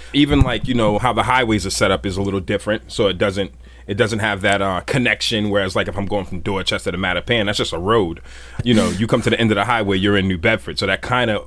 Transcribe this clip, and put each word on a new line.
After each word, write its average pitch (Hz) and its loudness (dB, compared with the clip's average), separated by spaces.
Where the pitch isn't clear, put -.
Even, 143 4
like, 120 0
you 123 0
know, 107 2
how 120 0
the 107 2
highways 110 2
are 95 -4
set 104 2
up 95 0
is 92 -4
a 98 -2
little 98 -2
different. 101 -4
So 107 0
it 92 -2
doesn't, 98 -2
it 104 -4
doesn't 107 0
have 104 0
that, 98 2
uh, 92 0
connection. 110 0
Whereas, 98 0
like, 98 0
if 101 -6
I'm 98 -4
going 98 -2
from 90 -8
Dorchester 95 -4
to 87 -4
Mattapan, 98 0
that's 107 -2
just 117 -2
a 85 -4
road. 92 0
You 120 4
know, 107 4
you 107 -2
come 120 2
to 117 0
the 113 2
end 113 4
of 104 4
the 101 2
highway, 107 0
you're 101 2
in 95 2
New 92 0
Bedford. 113 -2
So 107 -2
that 95 0
kinda 117 0